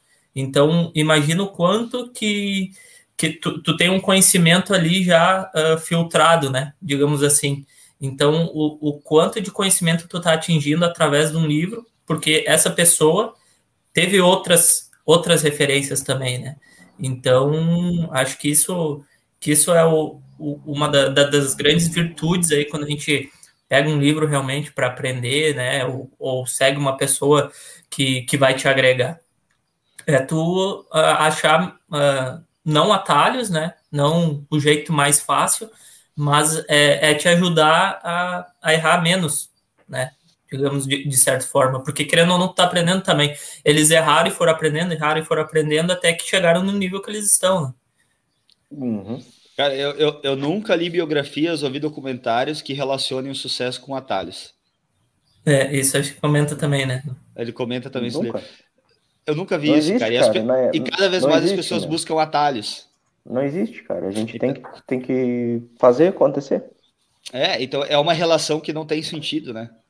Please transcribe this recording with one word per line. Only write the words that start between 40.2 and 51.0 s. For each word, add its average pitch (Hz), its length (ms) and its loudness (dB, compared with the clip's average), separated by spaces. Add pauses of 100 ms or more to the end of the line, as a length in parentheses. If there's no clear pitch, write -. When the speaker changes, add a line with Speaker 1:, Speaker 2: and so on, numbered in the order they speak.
Speaker 1:
Digamos, 139 340 -2
de, 139 220 -4
de 131 100 -2
certa 131 300 2
forma. 131 360 0
Porque, 147 220 -6
querendo 170 280 2
ou 180 60 2
não, 180 100 0
tu - 60 -16
tá 180 100 2
aprendendo 180 360 0
também. 147 340 0 (300)
Eles 151 260 4
erraram 160 360 4
e 196 40 -2
foram 170 200 0
aprendendo, 160 420 -2
erraram 156 280 -2
e 156 40 -8
foram 156 160 -2
aprendendo, 156 500 0
até 175 220 0
que - 140 -8
chegaram 180 360 2
no 196 100 -2
nível 196 280 -4
que - 80 -14
eles 208 220 -8
estão, 185 360 2
né? 127 60 -10 (960)
Speaker 2:
Uhum. 117 540 -8 (340)
Speaker 3:
Cara, 139 180 -2
eu, 143 220 -4
eu, 147 260 0
eu 139 120 0
nunca 175 400 -2
li 170 160 -2
biografias, 156 720 -2